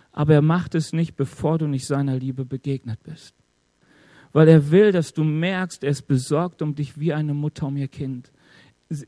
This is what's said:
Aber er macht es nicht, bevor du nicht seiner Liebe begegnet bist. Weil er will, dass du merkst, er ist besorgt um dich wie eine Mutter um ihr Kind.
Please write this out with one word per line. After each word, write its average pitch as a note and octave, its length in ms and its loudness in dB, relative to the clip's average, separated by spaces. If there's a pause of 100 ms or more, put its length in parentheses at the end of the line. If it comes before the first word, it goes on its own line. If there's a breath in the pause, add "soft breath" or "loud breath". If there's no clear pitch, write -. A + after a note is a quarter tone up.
(120 loud breath)
Aber D3 220 2
er D3 80 8
macht E3 340 0
es D#3+ 160 -2
nicht, E3 240 -2
bevor D3+ 420 -2
du D#3 100 -2
nicht C3+ 180 -4
seiner C#3 320 -2
Liebe C3 260 -8
begegnet C3 600 -8
bist. - 300 -20 (1000 soft breath)
Weil D#3 160 8
er D3+ 220 6
will, G3+ 200 6
dass F3 220 -2
du D#3 100 -2
merkst, E3+ 600 -4
er C#3+ 80 0
ist - 160 -6
besorgt D3 540 -2
um D3 140 -4
dich D3 240 -8
wie D3+ 140 -2
eine D3+ 200 -4
Mutter D3 340 -6
um C#3 100 -6
ihr C#3 100 -4
Kind. C3 440 -12 (760 soft breath)